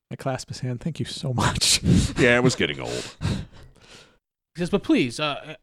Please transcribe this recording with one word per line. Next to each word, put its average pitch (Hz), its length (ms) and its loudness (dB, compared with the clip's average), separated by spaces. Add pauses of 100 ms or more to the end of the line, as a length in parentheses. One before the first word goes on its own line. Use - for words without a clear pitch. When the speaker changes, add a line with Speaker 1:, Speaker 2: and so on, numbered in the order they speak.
(120)
Speaker 1:
I 127 40 -12
clasp 131 320 -6
his - 120 -12
hand. 123 200 -6
"Thank 165 200 -8
you 123 60 -4
so - 260 -6
much." - 500 2
<laughs> - 360 4
Speaker 2:
Yeah, 120 180 6
it 123 60 4
was 127 120 4
getting 73 260 -2
old. 60 420 -8
Speaker 3:
He - 1400 -10
says, 170 120 -2
"But 202 120 0
please, 160 360 2
uh, 151 440 -6